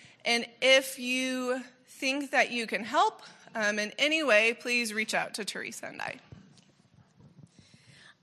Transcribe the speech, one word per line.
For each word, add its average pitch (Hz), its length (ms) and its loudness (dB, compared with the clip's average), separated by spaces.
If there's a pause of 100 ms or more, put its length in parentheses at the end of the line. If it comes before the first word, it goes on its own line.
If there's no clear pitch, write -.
(260)
And 233 200 0 (160)
if 262 380 4
you 254 600 -2 (260)
think 277 440 -4
that 254 200 2
you 233 160 -4
can 202 160 -4
help, 339 380 2 (340)
um, 214 240 0
in 214 180 -4
any 311 240 2
way, 226 320 6
please 240 400 -2
reach 220 220 -2
out 165 200 -2
to 202 100 -8
Teresa - 420 -10
and - 140 -12
I. - 140 -6 (2000)